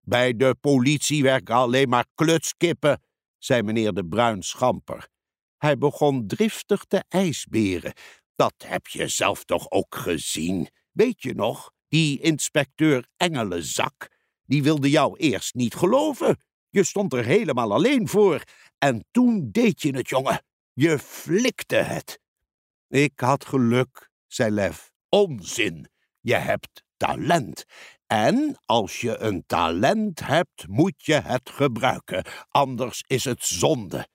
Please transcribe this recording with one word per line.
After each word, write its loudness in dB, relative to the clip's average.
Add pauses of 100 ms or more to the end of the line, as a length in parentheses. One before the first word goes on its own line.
"Bij 2
de 4
politie 2
werken 2
alleen 4
maar 2
klutskippen," 0 (360)
zei 2
meneer 0
De -4
Bruin 0
schamper. -4 (480)
Hij 2
begon 0
driftig -2
te -2
ijsberen. -2 (420)
"Dat 0 (120)
heb -6
je -6
zelf -2
toch -4
ook -2
gezien? -4 (220)
Weet 0
je -8
nog, -6 (160)
die 2
inspecteur 0 (100)
Engelenzak, -4 (380)
die 0
wilde 2
jou 2
eerst -2
niet -2
geloven. 0 (320)
Je 2
stond -4
er 0
helemaal 0
alleen 2
voor. 2 (360)
En 0
toen 2
deed 2
je -2
het, -6
jongen. -2 (280)
Je 2
flikte -4
het." -4 (680)
"Ik 0
had 0
geluk," 0 (160)
zei -2
Lef. -2 (160)
"Onzin. -2 (320)
Je -2
hebt -4 (120)
talent. -2 (420)
En 0
als 0
je -4
een -4
talent 0
hebt, -2
moet 0
je 2
het -6
gebruiken. -2 (240)
Anders -2
is -2
het -4
zonde." -2